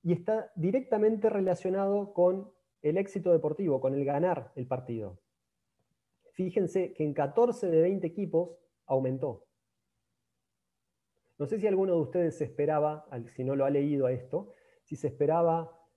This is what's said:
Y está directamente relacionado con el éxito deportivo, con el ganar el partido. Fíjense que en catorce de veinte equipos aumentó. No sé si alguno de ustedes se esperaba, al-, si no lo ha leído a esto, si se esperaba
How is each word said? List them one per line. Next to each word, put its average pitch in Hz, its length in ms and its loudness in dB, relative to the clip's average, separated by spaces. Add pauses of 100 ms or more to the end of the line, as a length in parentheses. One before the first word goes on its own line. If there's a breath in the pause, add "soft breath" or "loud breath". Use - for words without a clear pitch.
Y 170 100 2
está 214 420 -2
directamente 220 720 0
relacionado 196 840 0
con 185 380 2 (300)
el 156 160 0
éxito 196 340 0
deportivo, 156 500 2
con 135 120 0
el 139 120 -2
ganar 143 500 0
el 127 120 -8
partido. 113 520 -6 (1120)
Fíjense 185 600 0
que 156 100 -2
en 147 100 0
catorce 202 560 2
de 160 120 6
veinte 180 260 2
equipos 170 440 -2 (340)
aumentó. 131 600 -2 (1900)
No 143 100 -4
sé 214 120 -4
si 208 80 0
alguno 190 280 2
de 160 60 4
ustedes 165 360 0
se 151 80 -2
esperaba, 151 640 0
al-, 117 200 -10
si - 140 -8
no 135 120 -2
lo 139 100 2
ha 139 40 2
leído 143 360 2
a 127 60 2
esto, 143 420 -6 (300 loud breath)
si - 120 -12
se 135 120 -6
esperaba 165 720 0 (180)